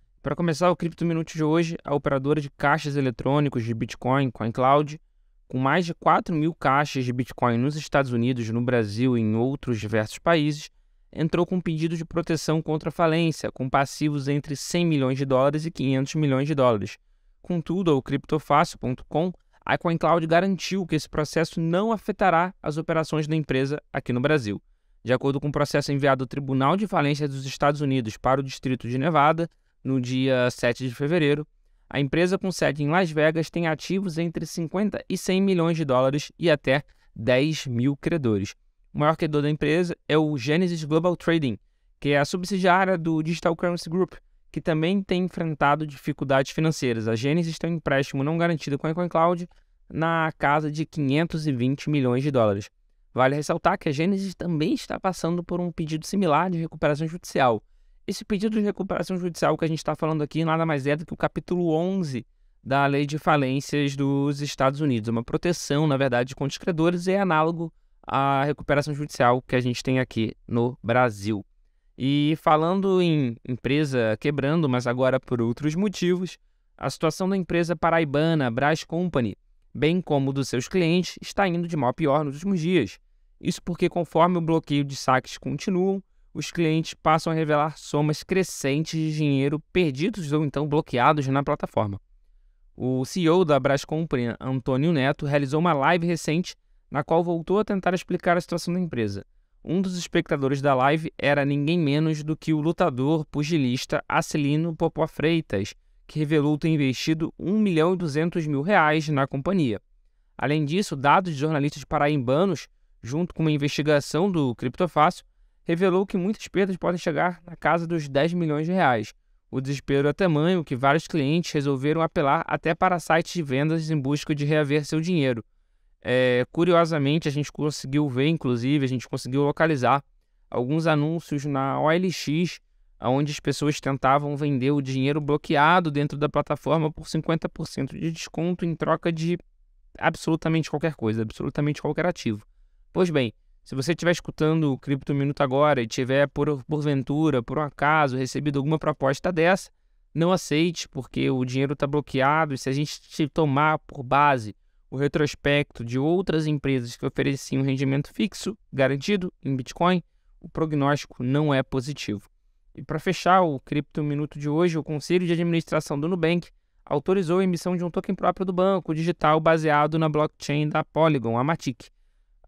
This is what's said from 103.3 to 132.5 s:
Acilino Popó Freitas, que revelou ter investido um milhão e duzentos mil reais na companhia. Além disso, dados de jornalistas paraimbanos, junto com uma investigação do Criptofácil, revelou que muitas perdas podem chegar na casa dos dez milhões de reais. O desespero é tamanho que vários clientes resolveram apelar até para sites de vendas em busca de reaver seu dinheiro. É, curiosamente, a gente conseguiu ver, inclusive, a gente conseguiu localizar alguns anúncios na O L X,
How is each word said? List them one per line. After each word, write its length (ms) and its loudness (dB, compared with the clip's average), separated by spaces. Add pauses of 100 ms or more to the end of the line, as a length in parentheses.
Acilino 640 0
Popó 320 -2
Freitas, 680 -2 (320)
que 140 -6
revelou 360 2
ter 120 -2
investido 680 0
um 220 -2
milhão 340 4
e 40 0
duzentos 500 -2
mil 160 -2
reais 460 2
na 180 2
companhia. 560 -2 (560)
Além 260 0
disso, 300 -2
dados 400 2
de 60 -6
jornalistas 440 -2
paraimbanos, 840 0 (340)
junto 320 -6
com 80 -4
uma 80 2
investigação 800 0
do 240 0
Criptofácil, 720 0 (400)
revelou 420 2
que 100 -4
muitas 300 -4
perdas 300 -2
podem 220 -2
chegar 460 -2
na 120 -16
casa 300 0
dos 220 -4
dez 240 2
milhões 320 -2
de 80 -4
reais. 400 2 (380)
O 100 -4
desespero 480 0
é 40 2
tamanho 520 2
que 120 -6
vários 320 2
clientes 420 0
resolveram 500 0
apelar 460 0
até 300 -2
para 240 2
sites 340 0
de 80 -2
vendas 480 -2
em 100 0
busca 340 -2
de 120 -2
reaver 400 2
seu 140 -2
dinheiro. 440 0 (560)
É, 520 2
curiosamente, 760 2
a 40 -2
gente 200 -4
conseguiu 580 -2
ver, 200 0
inclusive, 560 0
a 40 0
gente 200 -6
conseguiu 340 -2
localizar 600 2 (460)
alguns 380 -2
anúncios 580 0
na 360 -2
O 100 2
L 220 2
X, 480 -2 (420)